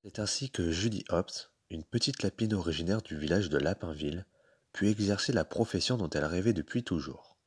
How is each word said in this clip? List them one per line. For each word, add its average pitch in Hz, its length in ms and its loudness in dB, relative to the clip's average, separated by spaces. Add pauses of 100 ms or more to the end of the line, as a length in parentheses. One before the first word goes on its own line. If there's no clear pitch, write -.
C'est 104 160 -8
ainsi 107 300 -2
que 85 200 0
Judy 98 380 0
Hopps, - 440 -2 (180)
une 80 160 -10
petite - 380 -2
lapine 113 300 0
originaire 87 480 0
du 80 160 -8
village 82 300 2
de 73 100 2
Lapinville, 78 680 -2 (480)
put 101 160 4
exercer 104 420 2
la 95 140 2
profession 107 500 0
dont 92 140 -2
elle 76 160 0
rêvait 90 260 2
depuis 120 320 -2
toujours. - 640 -6